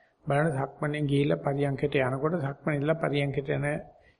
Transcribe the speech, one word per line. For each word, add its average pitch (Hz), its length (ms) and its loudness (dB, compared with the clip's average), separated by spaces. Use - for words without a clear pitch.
බලන්න 147 280 2
සක්මනේ 147 480 -4
ගිහිල්ලා 143 360 2
පරියන්කයට 143 580 0
යනකොට 135 440 2
සක්මනේ 139 380 -2
ඉඳලා 151 180 0
පරියන්කයට 143 540 -2
යන 143 160 -2